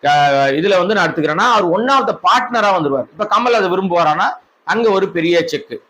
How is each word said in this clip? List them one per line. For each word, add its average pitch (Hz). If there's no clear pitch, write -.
க-, 143
இதுல 196
வந்து 175
நான் 180
எடுத்துக்கிறேன்னா 160
அவர் 202
one 233
of 262
the 208
பார்ட்னரா 220
வந்துருவார். 139
இப்ப 202
கமல் 233
அதை 190
விரும்புவாரானா 175
அங்க 226
ஒரு 190
பெரிய 165
செக். 131